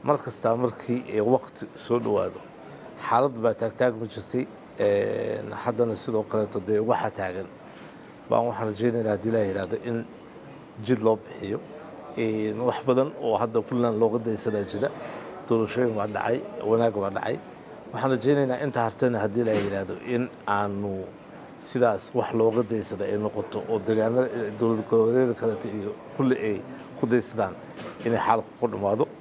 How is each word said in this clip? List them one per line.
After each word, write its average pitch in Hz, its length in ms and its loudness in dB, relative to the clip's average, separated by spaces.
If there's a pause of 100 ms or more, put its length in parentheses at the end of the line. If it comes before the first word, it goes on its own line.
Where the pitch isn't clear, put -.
Mar 143 140 4
kasta 117 380 0
markii 123 520 -2
ay 110 120 2
waqti 117 440 2 (100)
soo - 240 0
dhawaado, 98 420 0 (680)
xaalad 127 240 4 (100)
baa 110 120 2
taagtaag 117 420 0
ma 113 100 -6
jirtay. 113 380 -4 (340)
Een, 104 720 0
haddana 117 440 0
sidoo 110 260 0
kaleeto 107 380 0
dee 104 200 2
waxa 113 300 2
taagan 92 380 -6 (800)
baan 117 180 4
waxaan 113 220 -2
rajaynaynaa 110 440 2
haddii 101 180 0
Ilaahay 110 180 4
yiraahdo 95 360 -2
in 117 200 -2 (800)
jid 113 180 2
loo 110 140 6
bixiyo. 104 420 -6 (580)
Een, 110 440 0
wax 123 240 0
badan 131 360 4
oo 110 160 2
hadda 113 260 2
Puntland 120 360 0
looga 113 200 4
daysadaa 107 460 0
jira. 104 260 -2 (580)
Doorashooyin 113 480 2
waa 104 100 0
dhacay, 113 340 0 (240)
wanaag 113 320 4
waa 98 140 0
dhacay. 101 260 -2 (560)
Waxaan 123 180 0
rajaynaynaa 131 540 4
inta 131 180 0
hartayna 117 360 2
haddii 104 240 2
Ilaahay 107 220 2
yiraahdo 98 300 -2 (120)
in 123 220 0 (180)
aanu 101 580 -2 (560)
sidaas 117 540 2
wax 117 200 0
looga 113 280 4
daysada 104 420 -2
ay 98 140 0
noqoto 104 400 -4 (100)
oo 110 120 0
deegaanada, 113 480 4 (300)
dowlad 113 300 4
goboleedyada 117 460 6
kaleeto 110 340 -2
iyo 104 220 -4 (260)
kulli 127 200 4
ay 107 200 -2 (440)
ku 135 60 2
daysadaan 113 480 2 (500)
inay 117 160 2
xaalku 113 300 2 (100)
ku 123 80 2
dhammaado. 101 360 2 (160)